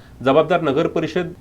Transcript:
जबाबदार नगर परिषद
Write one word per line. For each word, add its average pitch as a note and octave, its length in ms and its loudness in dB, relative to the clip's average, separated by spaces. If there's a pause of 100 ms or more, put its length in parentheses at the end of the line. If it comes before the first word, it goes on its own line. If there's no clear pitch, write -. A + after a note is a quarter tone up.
(240)
जबाबदार D#3 380 2
नगर D#3 260 0
परिषद E3 540 -4